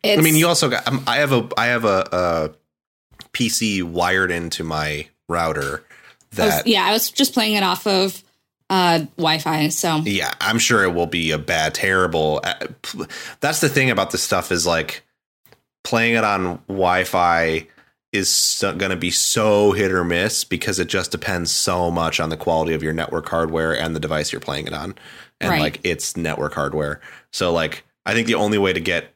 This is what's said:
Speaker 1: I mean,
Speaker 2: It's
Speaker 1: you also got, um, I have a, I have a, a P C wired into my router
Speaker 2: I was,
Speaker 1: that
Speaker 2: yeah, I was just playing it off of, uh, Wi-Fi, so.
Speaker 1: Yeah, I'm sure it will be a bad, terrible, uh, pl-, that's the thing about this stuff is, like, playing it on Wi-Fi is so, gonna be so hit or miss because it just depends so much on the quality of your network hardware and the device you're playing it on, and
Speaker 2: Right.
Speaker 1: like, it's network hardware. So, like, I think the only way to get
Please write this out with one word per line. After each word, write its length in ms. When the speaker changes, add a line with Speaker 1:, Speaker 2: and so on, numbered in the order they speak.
Speaker 1:
I 120
mean, 100
Speaker 2:
It's 120
Speaker 1:
you 100
also 200
got, 200
um, 180
I 120
have 140
a, 240
I 100
have 180
a, 280
a 380
P 180
C 340
wired 500
into 320
my 420
router 560
Speaker 2:
I 80
was, 120
Speaker 1:
that 100
Speaker 2:
yeah, 200
I 60
was 180
just 240
playing 200
it 80
off 240
of, 340
uh, 300
Wi-Fi, 520
so. 300
Speaker 1:
Yeah, 420
I'm 180
sure 240
it 120
will 120
be 240
a 80
bad, 360
terrible, 680
uh, 120
pl-, 260
that's 200
the 80
thing 220
about 220
this 120
stuff 260
is, 160
like, 360
playing 300
it 100
on 320
Wi-Fi 1000
is 180
so, 440
gonna 220
be 140
so 640
hit 200
or 120
miss 380
because 380
it 80
just 240
depends 400
so 380
much 280
on 120
the 60
quality 380
of 80
your 120
network 340
hardware 500
and 160
the 60
device 320
you're 80
playing 260
it 60
on, 220
and 100
Speaker 2:
Right. 100
Speaker 1:
like, 240
it's 320
network 380
hardware. 460
So, 220
like, 320
I 80
think 120
the 100
only 220
way 140
to 80
get 360